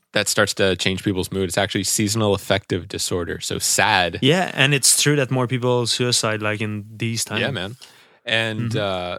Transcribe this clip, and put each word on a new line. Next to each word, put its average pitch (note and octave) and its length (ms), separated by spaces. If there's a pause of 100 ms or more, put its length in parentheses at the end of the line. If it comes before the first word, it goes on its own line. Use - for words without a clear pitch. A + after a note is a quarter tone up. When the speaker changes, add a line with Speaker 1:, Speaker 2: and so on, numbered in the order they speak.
(140)
Speaker 1:
that G#2 140
starts - 280
to G2 200
change F#2+ 280
people's F#2 280
mood, F#2+ 180
it's - 80
actually G2 280
seasonal G#2+ 480
affective F#2+ 560
disorder. E2+ 500
So - 180
sad. F#2 640
Speaker 2:
Yeah, D#3+ 320
and C#3 200
it's - 280
true D3 140
that C3+ 160
more B2+ 160
people B2 400
suicide, A#2 540
like, G#2+ 200
in G#2+ 320
these A2+ 320
times. G#2+ 160
Speaker 1:
Yeah, B2 100
man. G2+ 240 (480)
And, A2+ 460
Speaker 2:
Mm-hmm. A2 80
Speaker 1:
uh, F#2 420